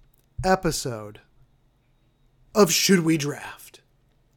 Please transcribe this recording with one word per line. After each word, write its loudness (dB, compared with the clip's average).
episode -2
of 6
Should 2
We 2
Draft? -10